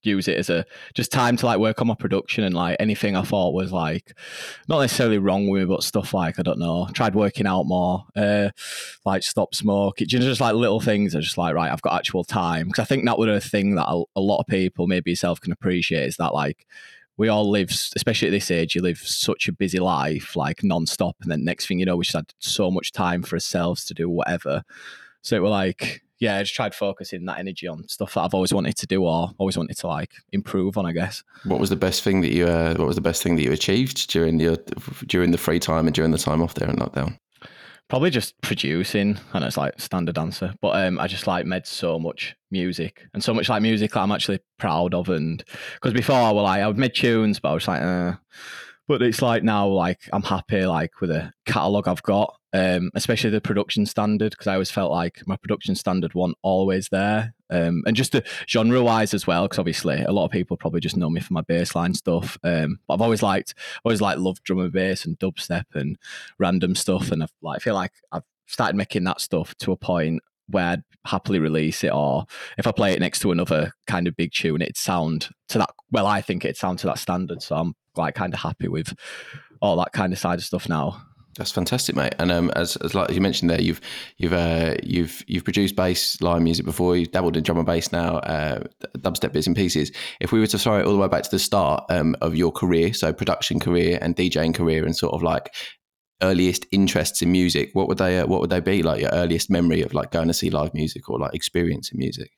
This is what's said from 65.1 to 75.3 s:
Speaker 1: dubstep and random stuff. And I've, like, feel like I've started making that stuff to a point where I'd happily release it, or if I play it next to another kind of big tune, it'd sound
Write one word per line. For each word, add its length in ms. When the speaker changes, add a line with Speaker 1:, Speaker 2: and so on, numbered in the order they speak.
Speaker 1:
dubstep 460
and 200
random 340
stuff. 380
And 100
I've, 120
like, 180
feel 140
like 180
I've 120
started 280
making 280
that 180
stuff 380
to 120
a 60
point 460
where 180
I'd 180
happily 320
release 460
it, 100
or 320
if 80
I 60
play 220
it 60
next 200
to 120
another 400
kind 220
of 80
big 160
tune, 320
it'd 140
sound 520